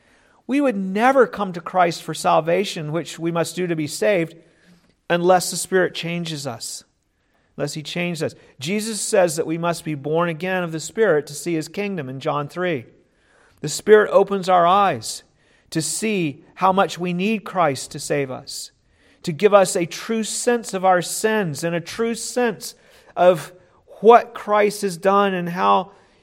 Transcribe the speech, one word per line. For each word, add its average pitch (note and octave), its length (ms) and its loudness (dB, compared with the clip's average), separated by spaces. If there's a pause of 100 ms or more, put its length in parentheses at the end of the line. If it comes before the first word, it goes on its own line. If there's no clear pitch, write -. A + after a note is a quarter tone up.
(480)
We C4+ 140 0
would C4 140 2
never G#3+ 520 4
come G3 260 -6
to E3+ 80 -10
Christ F3 420 0
for D#3+ 100 -8
salvation, E3+ 800 0
which D#3+ 260 -6
we E3 140 -4
must E3+ 240 -2
do F3+ 120 -4
to E3+ 80 -2
be D#3 120 -4
saved, F3 480 0 (760)
unless F3 420 4
the F3 60 -6
Spirit F3+ 360 0
changes D#3+ 540 -8
us, - 360 -12 (720)
unless D3 200 -6
he D#3 80 -10
changes F3 400 -6
us. A#2+ 120 -6 (240)
Jesus G#3 400 -4
says F3+ 360 0
that - 120 -4
we D#3+ 120 -4
must E3+ 260 -4
be D#3 100 -6
born D3+ 320 -2
again F3+ 360 -4
of E3+ 80 -8
the D#3+ 80 -8
Spirit D#3 480 0
to D3+ 60 -14
see F3 200 -6
his D#3 140 -4
kingdom F#3+ 420 -8
in C3+ 100 -10
John D3 280 -4
three. F3 400 -6 (760)
The D3+ 80 -6
Spirit G#3 420 6
opens F#3+ 380 2
our F3+ 160 6
eyes F3 580 0 (460)
to D#3+ 140 -4
see F3+ 600 -4 (120)
how F#3+ 160 2
much F#3 260 2
we F3+ 160 -4
need G3 300 -2
Christ D#3+ 480 -2
to D3+ 80 -12
save C#3+ 320 -4
us, - 400 -14 (520)
to F3 100 -6
give G3 200 4
us F#3+ 220 6
a F3 120 0
true A3+ 360 -4
sense A#3 500 -2
of F#3 120 -4
our F#3 160 6
sins F#3+ 640 -2
and E3+ 120 -2
a E3+ 60 -2
true A3+ 340 -4
sense - 600 -4 (400)
of F3 360 4 (480)
what A3 360 6
Christ G#3 480 0
has F#3 140 -4
done G3 360 2
and F3 160 -4
how F#3+ 420 0 (320)